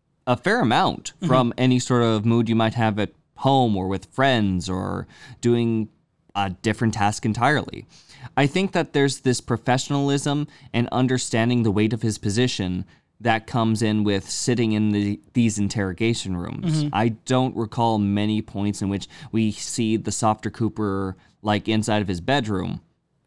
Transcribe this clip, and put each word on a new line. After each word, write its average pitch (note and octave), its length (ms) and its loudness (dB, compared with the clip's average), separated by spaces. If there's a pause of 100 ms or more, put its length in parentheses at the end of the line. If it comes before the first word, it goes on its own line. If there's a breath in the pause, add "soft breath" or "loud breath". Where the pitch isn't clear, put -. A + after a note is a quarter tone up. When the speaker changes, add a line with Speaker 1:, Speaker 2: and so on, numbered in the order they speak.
(260)
Speaker 1:
a B2 100 2
fair A3 240 0
amount C3+ 560 0
Speaker 2:
Mm-hmm. F#3 100 -6
Speaker 1:
from B2+ 320 2
any B2+ 200 4
sort B2 240 2
of A2 220 2
mood A#2 240 2
you A2+ 60 2
might A2 200 2
have G#2+ 240 0
at G2+ 120 -2 (260)
home C3 400 2
or F#2 120 -2
with F#2+ 180 -4
friends G#2+ 640 0
or F#2 360 -4 (360 loud breath)
doing A#2 460 2 (460)
a G2 160 -2
different G#2+ 440 0
task G#2 320 -2
entirely. A#2 580 0 (540 loud breath)
I C#3+ 80 6
think F#3+ 260 0
that E3+ 220 -2
there's C#3 260 2
this B2+ 220 0
professionalism C#3+ 1040 0 (260 loud breath)
and A#2+ 200 0
understanding B2 720 2
the A2 100 2
weight G#2+ 200 2
of A2+ 100 -4
his A2 140 0
position G2 680 -2 (360 soft breath)
that A2+ 260 0
comes A2 360 0
in G#2+ 220 2
with G2 260 -2
sitting A#2 420 0
in G#2+ 200 2
the, G#2 280 -2 (140)
these A2+ 240 2
interrogation G2+ 800 -2
rooms. D3+ 480 -2
Speaker 2:
Mm-hmm. D3 100 -4
Speaker 1:
I A2+ 140 2 (180)
don't B2+ 280 0
recall A2+ 440 0
many G#2 420 0
points G2+ 400 -4
in G2+ 80 -2
which G2 200 -4 (240 loud breath)
we A2 200 2
see A2 460 -2
the G#2 140 -6
softer A2 380 -2
Cooper, G2 640 -4 (260 soft breath)
like, G#2 260 0
inside A2 320 0
of F#2+ 80 -2
his F2+ 140 -4
bedroom G2+ 580 -2 (460)